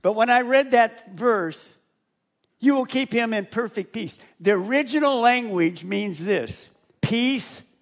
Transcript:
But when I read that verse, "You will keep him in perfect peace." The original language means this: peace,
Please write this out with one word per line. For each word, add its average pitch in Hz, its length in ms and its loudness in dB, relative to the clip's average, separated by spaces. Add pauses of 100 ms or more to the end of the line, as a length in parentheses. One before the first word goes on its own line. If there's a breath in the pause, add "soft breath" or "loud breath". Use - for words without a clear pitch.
But 190 140 0
when 226 160 2
I 247 100 4
read 262 300 2
that 233 400 2
verse, 190 640 -4 (840)
"You 277 160 4
will 254 100 0
keep 254 260 -4
him 226 220 0
in 208 100 -2
perfect 214 480 -6
peace." 214 240 -10 (240 soft breath)
The 196 120 2
original 262 680 0
language 196 640 2
means 190 400 -6
this: 156 460 -4 (320)
peace, 240 600 -2 (200)